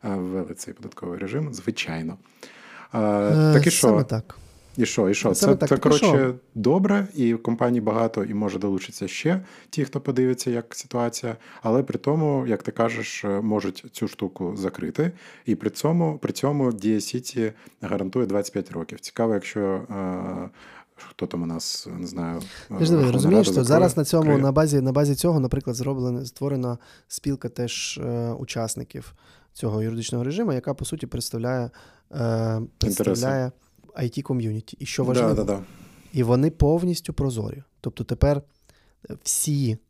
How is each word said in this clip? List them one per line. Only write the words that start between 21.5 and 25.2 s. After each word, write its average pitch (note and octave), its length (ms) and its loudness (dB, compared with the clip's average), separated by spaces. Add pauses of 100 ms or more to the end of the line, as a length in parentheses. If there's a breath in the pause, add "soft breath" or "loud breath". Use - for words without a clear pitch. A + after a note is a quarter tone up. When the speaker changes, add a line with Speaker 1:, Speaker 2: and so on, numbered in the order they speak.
Speaker 1:
не F2 80 -8
знаю, E2+ 340 -6 (300 loud breath)
е, G3 80 -8
Speaker 2:
Ти E3 60 4
ж E3 60 4
диви, E3+ 40 6
Speaker 1:
Верховна B2+ 160 4
Speaker 2:
розумієш, E3+ 360 6
Speaker 1:
Рада F#3+ 60 2
Speaker 2:
що C3+ 100 4
Speaker 1:
закриє, D3 160 6
Speaker 2:
зараз F3 180 4
на D3 80 2
цьому, D#3+ 180 2
Speaker 1:
закриє. D3 200 4
Speaker 2:
на C#3 80 4
базі, C#3+ 300 4
на C3 100 2
базі C#3+ 240 2
цього, E3 240 2